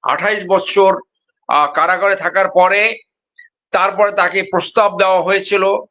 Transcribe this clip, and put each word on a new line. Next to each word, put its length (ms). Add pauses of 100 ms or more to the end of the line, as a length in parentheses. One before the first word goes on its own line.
আঠাইশ 460
বছর, 480 (520)
আহ, 240
কারাগারে 440
থাকার 340
পরে 480 (760)
তারপরে 400
তাকে 320
প্রস্তাব 540
দেওয়া 240
হয়েছিল 540 (160)